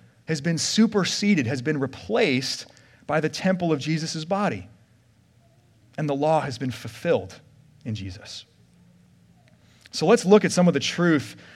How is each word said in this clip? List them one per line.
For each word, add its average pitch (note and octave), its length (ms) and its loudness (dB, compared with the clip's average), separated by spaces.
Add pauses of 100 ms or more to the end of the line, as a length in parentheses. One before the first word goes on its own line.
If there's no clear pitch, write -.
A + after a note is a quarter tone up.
(280)
has D#3 120 -2
been E3 180 -2
superseded, G#3 920 2
has C3 140 -4
been D3 180 -2
replaced C3+ 840 -2 (400)
by D3+ 140 0
the D3+ 80 0
temple F3 440 0
of C#3+ 80 0
Jesus' D#3 440 -4
body. E3+ 440 -4 (1300)
And D#3 120 -4
the C#3+ 60 0
law D3+ 280 2
has C3+ 160 -6
been B2+ 120 -4
fulfilled A2+ 680 -4 (440)
in A2 100 -6
Jesus. - 500 -12 (1500)
So - 160 -4
let's G3+ 200 4
look G3+ 180 8
at - 80 0
some F3+ 160 6
of D#3 60 6
the C#3 60 0
truth E3+ 540 0 (220)